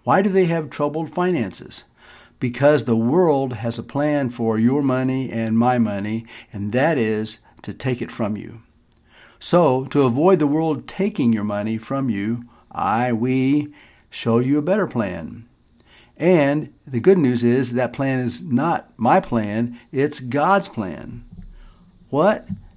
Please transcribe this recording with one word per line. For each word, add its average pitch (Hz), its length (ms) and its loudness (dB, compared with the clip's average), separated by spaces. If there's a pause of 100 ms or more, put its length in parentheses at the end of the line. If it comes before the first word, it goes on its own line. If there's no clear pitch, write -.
Why 151 180 4
do 202 80 0
they 185 160 4
have 165 240 -2
troubled 151 420 -4
finances? 170 720 -4 (560)
Because 135 460 2
the 117 100 2
world 135 560 2
has 117 260 -6
a - 40 -8
plan 143 480 -2
for 113 280 -2
your 127 220 2
money 131 500 -2
and 113 280 -2
my 123 200 4
money, 107 460 -2 (260)
and 101 220 -6
that 143 240 2
is 110 440 -2 (200)
to 104 140 -12
take 127 260 -4
it 110 100 -8
from 107 280 -4
you. 113 240 -14 (840)
So, 139 420 4
to 143 160 2
avoid 147 360 4
the 151 80 2
world 151 400 0
taking 190 460 0
your 107 100 0
money 104 340 -4
from 135 320 -4
you, 110 360 -4 (260)
I, 113 420 -2
we, 131 600 0 (340)
show 117 300 0
you 135 180 2
a 151 60 0
better 180 240 0
plan. 92 640 -6 (680)
And 147 560 2 (140)
the 127 140 -4
good 185 180 6
news 123 240 2
is 120 300 2
that 120 200 0
plan 135 280 -2
is 120 200 -4
not 156 560 0
my 131 220 4
plan, 117 640 -2 (100)
it's 143 300 -2
God's 151 480 0
plan. 85 560 -10 (840)
What? 170 380 2 (300)